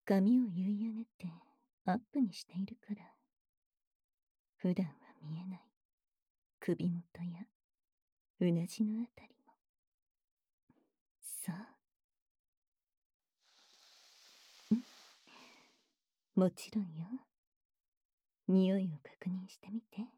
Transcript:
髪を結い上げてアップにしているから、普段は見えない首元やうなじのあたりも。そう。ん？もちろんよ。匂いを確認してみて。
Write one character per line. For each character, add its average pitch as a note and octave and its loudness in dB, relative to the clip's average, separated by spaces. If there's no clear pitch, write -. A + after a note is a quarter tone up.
髪 G3+ 6
を A#3+ 4
結 F#3 0
い G#3 -2
上 A3 -6
げ A3+ -8
て - -12
ア F#3 2
ッ - 0
プ C#4+ 2
に G3+ 2
し - -14
て - -10
い G3 -2
る A3 -10
か - -10
ら、 - -12
普 F3+ 0
段 F#3 0
は C#3+ -8
見 D#3 -8
え F3+ -10
な F#3 -10
い - -20
首 E3+ -2
元 E3+ -8
や F3 -10
う F3+ 4
な E3+ 0
じ - -2
の G#3+ -2
あ A#3+ -8
た - -20
り - -20
も。 - -20
そ - -8
う。 E3 -8
ん？ B3 2
も F#3 4
ち - -12
ろ G#3+ 0
ん E3+ -10
よ。 E3 -8
匂 F#3+ 6
い F#3+ -2
を D3 -8
確 - -10
認 F#3 -6
し - -20
て - -20
み A3+ -6
て。 - -12